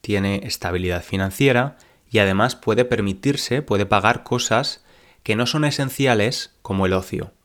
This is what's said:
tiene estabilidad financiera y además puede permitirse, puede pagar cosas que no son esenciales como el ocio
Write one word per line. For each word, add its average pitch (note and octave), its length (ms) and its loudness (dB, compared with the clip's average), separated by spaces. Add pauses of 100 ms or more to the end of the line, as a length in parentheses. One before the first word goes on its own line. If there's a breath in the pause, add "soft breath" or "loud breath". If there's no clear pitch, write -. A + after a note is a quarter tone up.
tiene G2 420 -2
estabilidad F2+ 600 -4
financiera B2 720 0 (320 soft breath)
y A2 100 2
además G2+ 360 2
puede A#2 300 0
permitirse, A#2+ 760 -2
puede G2+ 240 0
pagar G#2+ 380 2
cosas - 600 -2 (400 soft breath)
que G#2+ 120 0
no A#2 100 0
son D3+ 200 0
esenciales C3 960 0
como F#2+ 240 0
el F#2 80 2
ocio - 400 -4 (120)